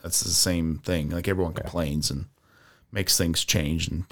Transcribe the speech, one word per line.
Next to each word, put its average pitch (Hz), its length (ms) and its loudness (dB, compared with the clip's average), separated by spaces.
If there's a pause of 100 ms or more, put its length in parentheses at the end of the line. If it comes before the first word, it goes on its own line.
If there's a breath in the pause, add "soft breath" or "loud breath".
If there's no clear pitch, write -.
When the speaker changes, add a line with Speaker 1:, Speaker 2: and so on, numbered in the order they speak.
Speaker 1:
That's - 180 0
the 90 100 -2
same 82 540 2
thing. 80 240 0
Like, 85 180 -4
everyone 90 280 0
Speaker 2:
Yeah. - 60 -6
Speaker 1:
complains 76 500 0
and 69 140 -4 (680)
makes 98 260 2
things 85 260 2
change 80 440 0
and 80 240 -2